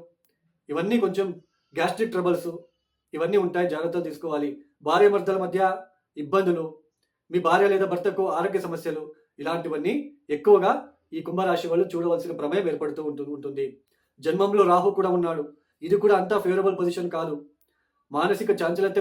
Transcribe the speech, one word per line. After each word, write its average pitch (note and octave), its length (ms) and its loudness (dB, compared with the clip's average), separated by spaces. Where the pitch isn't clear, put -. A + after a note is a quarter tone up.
ఇవన్నీ F3 300 -2
కొంచెం G3 300 0
గ్యాస్ట్రిక్ F3 400 -2
ట్రబుల్స్ F3 360 0
ఇవన్నీ E3+ 240 2
ఉంటాయి, F3 300 0
జాగ్రత్తలు E3 400 -4
తీసుకోవాలి. D3 420 -4
భార్యాభర్తల F#3+ 560 4
మధ్య F3+ 220 -2
ఇబ్బందులు, E3 480 0
మీ F3 100 0
భార్య G3 280 4
లేదా F#3+ 180 2
భర్తకు F#3+ 420 -2
ఆరోగ్య F#3+ 320 -2
సమస్యలు, E3 420 -6
ఇలాంటివన్నీ D#3+ 560 -4
ఎక్కువగా F#3+ 420 6
ఈ D#3+ 100 -8
కుంభరాశి F3+ 460 -2
వాళ్ళు E3+ 180 2
చూడవలసిన E3+ 460 -2
ప్రమేయం E3+ 360 -2
ఏర్పడుతూ D3+ 340 -6
ఉంటు-, C#3+ 320 -8
ఉంటుంది. C#3 320 -8
జన్మంలో G3 440 2
రాహు F3+ 260 4
కూడా F#3+ 200 0
ఉన్నాడు, E3+ 320 0
ఇది F3+ 140 2
కూడా G3+ 200 6
అంతా F#3 220 0
ఫేవరబుల్ F#3+ 400 2
పొజిషన్ F3 320 -2
కాదు. E3 240 -4
మానసిక F#3+ 420 0
చాంచల్యత F#3 480 0